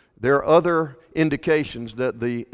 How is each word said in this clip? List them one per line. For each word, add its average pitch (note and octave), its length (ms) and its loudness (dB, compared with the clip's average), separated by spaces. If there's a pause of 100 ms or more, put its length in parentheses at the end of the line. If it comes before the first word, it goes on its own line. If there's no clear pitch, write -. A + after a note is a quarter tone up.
(180)
there C3 180 2
are - 100 -2
other D#3+ 520 2 (160)
indications D3 840 -2
that B2 220 -4
the A#2+ 360 -4